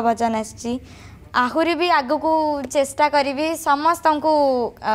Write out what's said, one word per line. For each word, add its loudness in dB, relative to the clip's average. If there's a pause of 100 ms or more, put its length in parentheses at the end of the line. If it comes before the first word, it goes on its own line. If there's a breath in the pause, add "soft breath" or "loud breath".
ଭଜନ 0 (100)
ଆସିଛି। -8 (600 loud breath)
ଆହୁରି 0
ବି 0 (120)
ଆଗକୁ 0 (420)
ଚେଷ୍ଟା 0 (100)
କରିବି 0 (220)
ସମସ୍ତଙ୍କୁ, 2 (460)
ଅ, -4